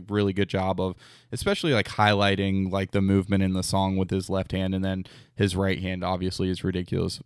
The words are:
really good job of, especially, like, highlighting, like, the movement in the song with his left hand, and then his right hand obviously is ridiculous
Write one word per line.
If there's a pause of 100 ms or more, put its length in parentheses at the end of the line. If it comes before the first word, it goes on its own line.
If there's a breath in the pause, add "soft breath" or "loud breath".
really
good
job
of, (380 soft breath)
especially,
like,
highlighting,
like,
the
movement
in
the
song
with
his
left
hand,
and
then (300 soft breath)
his
right
hand
obviously
is
ridiculous